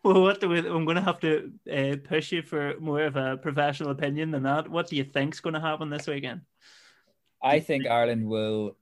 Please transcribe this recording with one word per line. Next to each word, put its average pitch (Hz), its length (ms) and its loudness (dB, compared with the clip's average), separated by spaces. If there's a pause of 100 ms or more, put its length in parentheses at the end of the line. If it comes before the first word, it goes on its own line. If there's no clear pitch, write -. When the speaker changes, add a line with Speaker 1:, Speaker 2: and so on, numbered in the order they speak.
Speaker 1:
Well, 190 180 8
what 196 180 4
do 190 100 0
we, 170 100 2
I'm 165 260 -2
gonna 170 160 2
have 180 200 0
to, 156 300 0 (200)
uh, 139 240 0 (120)
push 156 240 -2
you 170 120 -2
for 143 360 -4
more 151 220 -2
of 147 140 -2
a 131 220 -2
professional 143 520 -2
opinion 147 400 -2
than 143 140 -2
that. 151 260 0
What 165 180 -4
do 170 80 -8
you 139 80 0
think's 139 360 -2
gonna 160 200 -4
happen 156 300 -4
this 143 160 -8
weekend? 139 360 -8 (1000)
Speaker 2:
I 143 180 4
think 139 280 0
Ireland 117 400 4
will 107 540 -2